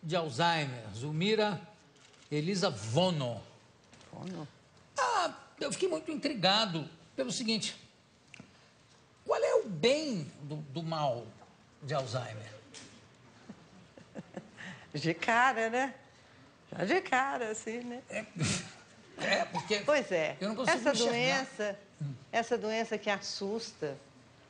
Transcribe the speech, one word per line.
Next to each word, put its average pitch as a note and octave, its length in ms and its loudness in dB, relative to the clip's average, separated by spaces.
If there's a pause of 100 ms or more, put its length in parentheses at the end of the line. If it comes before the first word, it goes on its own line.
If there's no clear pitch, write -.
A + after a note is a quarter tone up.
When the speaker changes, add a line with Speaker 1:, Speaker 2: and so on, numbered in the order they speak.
Speaker 1:
de D#3+ 140 -4
Alzheimer, D3+ 640 2 (100)
Zulmira F3 680 2 (680)
Elisa F3 400 2
Vono. B2 720 0 (680)
Speaker 2:
Vono? E3+ 340 -10 (540)
Speaker 1:
Ah, G#4 340 2 (280)
eu C#4+ 100 -2
fiquei F#4 160 0
muito D#4+ 240 -2
intrigado G3+ 800 2 (260)
pelo B3+ 160 -2
seguinte, A3 420 -2 (1500)
qual - 160 2
é C5 140 4
o G4+ 140 4
bem A3 600 2 (120)
do, C#3+ 160 -8
do D3+ 260 -8
mal D3 420 0 (560)
de C#3 120 -6
Alzheimer? A2+ 580 -4 (1600)
Speaker 2:
<laughs> - 800 -14
De D3+ 200 0
cara, A3+ 560 4
né? B3+ 260 0 (840)
Já - 60 0
de C#4+ 160 4
cara, C4+ 520 0
assim, A3 280 -6
né? B3 300 -10
Speaker 1:
É, G#3+ 160 -6 (420)
<laughs> - 560 -14 (160)
é, - 60 2
porque G3+ 400 0
Speaker 2:
Pois C#4+ 260 4
é. D#3 300 2
Speaker 1:
eu G3 80 -2
não A3 60 -4
consigo C4 240 2
Speaker 2:
Essa C4 120 4
Speaker 1:
enxergar. A#3 220 4
Speaker 2:
doença, B3 680 0 (220)
Speaker 1:
Hum. C#3+ 120 -4 (180)
Speaker 2:
essa A3+ 260 0
doença A3 400 -2
que G#3 120 -2
assusta, G3+ 880 -4 (540)